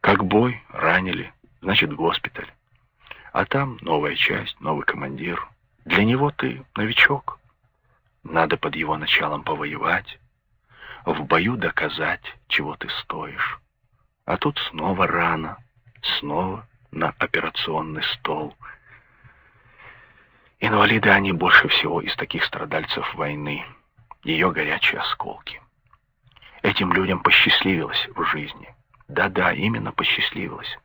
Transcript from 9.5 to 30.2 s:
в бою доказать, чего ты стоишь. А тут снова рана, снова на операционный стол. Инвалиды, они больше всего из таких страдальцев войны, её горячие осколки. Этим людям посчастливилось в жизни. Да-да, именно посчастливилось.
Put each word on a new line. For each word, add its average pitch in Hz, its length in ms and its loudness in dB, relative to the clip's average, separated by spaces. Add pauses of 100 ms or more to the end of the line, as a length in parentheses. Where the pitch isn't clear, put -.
в 78 180 -2
бою 85 320 2
доказать, 78 800 -4 (120)
чего 73 280 -2
ты - 140 -10 (120)
стоишь. - 580 -8 (680)
А 90 120 -2
тут - 220 -2 (100)
снова 92 380 0
рана, 82 500 0 (440)
снова 92 680 -4 (240)
на 80 260 -2
операционный 78 840 -4
стол. - 520 -4 (2000)
Инвалиды, 107 500 4
они 98 220 6
больше 87 380 6
всего 80 320 2
из - 160 -4
таких - 260 -4
страдальцев - 720 -4
войны, 73 500 -4 (580)
её 92 280 2
горячие - 480 0
осколки. - 640 -6 (1000)
Этим 98 300 0
людям 92 300 2
посчастливилось - 960 4
в 85 100 -2
жизни. 76 480 -6 (360)
Да-да, 95 420 2
именно 110 400 -2
посчастливилось. - 920 -4